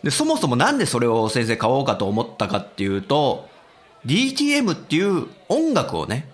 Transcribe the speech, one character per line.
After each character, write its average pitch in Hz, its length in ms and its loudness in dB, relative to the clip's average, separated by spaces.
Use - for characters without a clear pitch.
で、 175 80 0
そ 302 140 0
も 311 140 2
そ 147 100 0
も 123 80 2
な 220 160 4
ん 285 60 0
で 185 80 0
そ 123 140 -2
れ 120 60 2
を 113 220 2
先 113 180 0
生 113 120 0
買 110 100 0
お 135 140 2
う - 20 -2
か 110 120 0
と 98 120 -2
思 107 140 0
っ - 40 -2
た 101 120 -2
か 101 100 -2
っ 98 100 -8
て - 140 -8
い 98 140 -2
う 95 60 -4
と、 139 460 0
デ 123 100 0
ィ 262 180 2
ー 269 40 -8
テ 294 80 0
ィ 285 100 2
ー - 20 2
エ 285 60 2
ム 196 100 0
っ - 40 -2
て - 200 -4
い 175 60 2
う 196 260 0
音 302 260 0
楽 127 240 0
を 73 80 -4
ね 113 260 -4